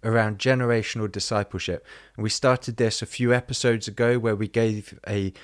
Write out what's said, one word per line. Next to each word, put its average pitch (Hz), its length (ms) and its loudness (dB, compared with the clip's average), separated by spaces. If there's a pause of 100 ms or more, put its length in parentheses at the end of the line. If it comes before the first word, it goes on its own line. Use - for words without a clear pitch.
around 110 380 2
generational 120 680 0
discipleship. 98 760 -4 (300)
And 107 80 -4
we 110 60 0
started 127 460 0
this 113 240 0
a 110 60 -8
few 120 260 0
episodes 123 540 0
ago 117 320 0
where 113 160 0
we 104 140 -4
gave 107 580 0
a, 98 260 -2 (120)